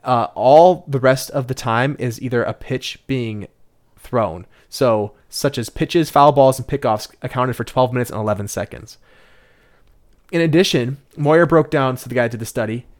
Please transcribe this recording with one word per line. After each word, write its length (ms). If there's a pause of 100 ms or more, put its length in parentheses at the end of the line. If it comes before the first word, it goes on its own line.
Uh, 320
all 500
the 140
rest 320
of 160
the 60
time 440
is 240
either 220
a 100
pitch 540
being 400 (480)
thrown. 500 (220)
So, 460 (160)
such 280
as 120
pitches, 400
foul 240
balls, 260
and 80
pickoffs 420 (120)
accounted 340
for 80
twelve 300
minutes 180
and 80
eleven 300
seconds. 480 (1300)
In 100
addition, 560 (200)
Moyer 280
broke 240
down, 280
so 100
the 80
guy 140
did 100
the 60
study 400 (140)